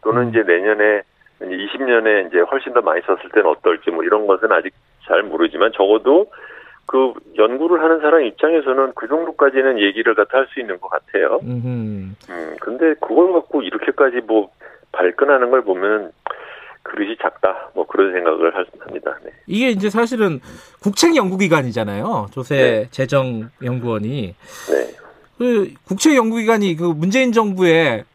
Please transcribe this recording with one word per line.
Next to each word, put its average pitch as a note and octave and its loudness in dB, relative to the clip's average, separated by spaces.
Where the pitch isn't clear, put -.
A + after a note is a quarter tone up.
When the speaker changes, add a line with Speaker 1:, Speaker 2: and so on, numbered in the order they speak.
Speaker 1:
또는 A#2+ 0
Speaker 2:
음. A#2+ -2
Speaker 1:
이제 A2+ 2
내년에 G#2 2
이제 F#2 -10
이십 G#2 -8
년에 A2 2
이제 F2 2
훨씬 B2+ -2
더 A#2+ 2
많이 E2 0
썼을 - -4
때는 G2+ 2
어떨지, E2 -2
뭐 E2 -4
이런 G#2 0
것은 G2+ 2
아직 F#2 -2
잘 F#2 2
모르지만 E2+ 0
적어도 A#2 4
그 C3 0
연구를 D3+ 2
하는 D#3+ 2
사람 D3+ 4
입장에서는 C3 0
그 A2+ -10
정도까지는 C3+ 0
얘기를 G#2+ 0
갖다 G#2 0
할 C3 0
수 - -12
있는 G2+ -8
것 F#2+ -14
같아요. F#2 -2
Speaker 2:
음흠. B2 -6
Speaker 1:
음, G#2+ -8
근데 - 0
그걸 F3+ 2
갖고 D#3 0
이렇게까지 C3+ -2
뭐 G#2+ 0
발끈하는 B2 2
걸 B2+ 2
보면 G2+ -2
그릇이 G#2 -8
작다, - -4
뭐 E2+ -2
그런 G2 0
생각을 E2 0
할-, F#2 -4
합니다. - -12
네. - -18
Speaker 2:
이게 A#3+ 0
이제 G3+ -2
사실은 A3 -2
국책연구기관이잖아요. E3 0
조세 C3 -6
Speaker 1:
네. B2 2
Speaker 2:
재정연구원이. A#2+ -4
Speaker 1:
네. - -6
Speaker 2:
그 A#3 0
국책연구기관이 A3+ 2
그 E3 -4
문재인 F#3+ 0
정부의 F3 2